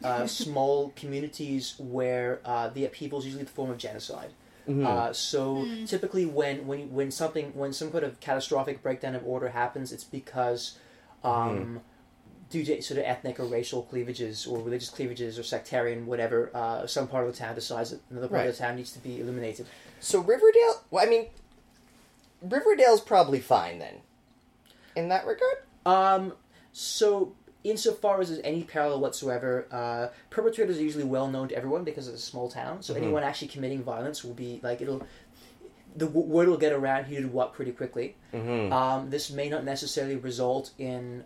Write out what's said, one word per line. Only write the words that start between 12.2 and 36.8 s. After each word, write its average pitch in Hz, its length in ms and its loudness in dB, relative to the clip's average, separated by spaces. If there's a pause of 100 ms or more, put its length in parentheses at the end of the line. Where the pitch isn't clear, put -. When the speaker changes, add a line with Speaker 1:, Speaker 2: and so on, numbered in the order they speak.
Speaker 1:
due 165 140 -2
to 151 160 0
sort 139 180 -4
of - 60 -2
ethnic 127 340 -4
or 127 60 -2
racial 120 380 -2
cleavages 120 640 -6
or 123 120 -4
religious 120 300 -4
cleavages 120 480 -6
or 120 60 -8
sectarian 120 640 -2
whatever, 117 460 2
uh, 117 340 -2
some 139 200 -2
part 127 200 0
of 123 60 -2
the - 40 -12
town 117 180 -6
decides 117 360 -4
that - 80 -10 (100)
another 127 180 -6
part 190 140 0
Speaker 2:
Right. 127 80 2
Speaker 1:
of 120 80 -4
the 131 60 -6
town 120 120 -2
needs 123 180 -10
to 127 60 -18
be 123 220 -10
eliminated. 120 440 -6 (340)
Speaker 2:
So - 200 4
Riverdale, 440 640 8 (100)
well, 269 140 6
I - 40 4
mean, 226 180 4 (1120)
Riverdale's 247 600 8
probably 156 380 6
fine 87 400 2
then, 57 160 -12 (1000)
in 165 140 -2
that 185 180 2
regard? 508 300 2 (280)
Speaker 1:
Um, 190 480 6 (380)
so 202 640 2 (280)
insofar 208 580 2
as 175 80 -2
there's 160 140 -4
any 160 200 -2
parallel 147 380 0
whatsoever, 127 720 -2
uh, 120 360 -4 (220)
perpetrators 220 480 2
are 151 40 0
usually 151 220 0
well 131 240 0
known 131 220 -4
to - 60 -4
everyone 135 280 -2
because 151 240 -6
it's 117 160 -10
a - 20 -10
small 123 240 -6
town, 135 320 -8
so - 120 -6
Speaker 2:
Mm-hmm. - 100 -2
Speaker 1:
anyone 151 200 2
actually 147 260 -4
committing 135 340 -6
violence 127 400 -6
will 120 100 -10
be, 120 300 -8
like, 120 180 -2
it'll, 135 220 -4 (920)
the 160 100 0
w-, 156 200 2
word 170 220 6
will 170 100 6
get 151 160 4
around 135 300 2